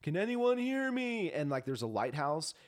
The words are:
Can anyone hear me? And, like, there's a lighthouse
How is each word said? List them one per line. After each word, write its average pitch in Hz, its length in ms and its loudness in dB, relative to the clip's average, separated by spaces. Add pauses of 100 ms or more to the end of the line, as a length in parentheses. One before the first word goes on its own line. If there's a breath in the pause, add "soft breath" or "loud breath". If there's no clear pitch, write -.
Can 151 140 -2
anyone 240 420 2
hear 262 320 0
me? 240 420 -2
And, 147 180 0
like, 131 140 0
there's 131 180 -4
a 120 40 -2
lighthouse 139 680 0 (140 loud breath)